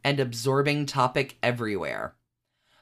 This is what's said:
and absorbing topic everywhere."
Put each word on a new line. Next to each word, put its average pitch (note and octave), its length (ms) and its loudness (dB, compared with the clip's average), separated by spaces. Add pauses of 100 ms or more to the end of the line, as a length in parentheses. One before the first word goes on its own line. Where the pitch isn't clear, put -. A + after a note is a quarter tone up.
and C#3 160 2
absorbing C3+ 680 0
topic C3+ 560 0
everywhere." G2 720 -2 (680)